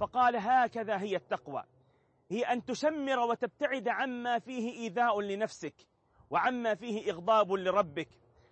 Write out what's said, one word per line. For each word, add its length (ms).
فقال: 360
"هكذا 640
هي 160
التقوى، 480
هي 120
أن 220
تشمر 540
وتبتعد 720
عما 500
فيه 340
إيذاء 480
لنفسك 540
وعما 440
فيه 380
إغضاب 400
لربك. 560